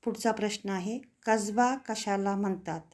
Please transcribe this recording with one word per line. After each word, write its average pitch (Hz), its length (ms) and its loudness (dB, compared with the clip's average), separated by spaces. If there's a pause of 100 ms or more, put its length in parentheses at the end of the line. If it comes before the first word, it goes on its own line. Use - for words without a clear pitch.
पुढचा 226 280 0
प्रश्न 208 380 -2
आहे, 196 280 -2 (280)
कसबा 226 480 4
कशाला 196 640 -2
म्हणतात? 185 440 -2 (140)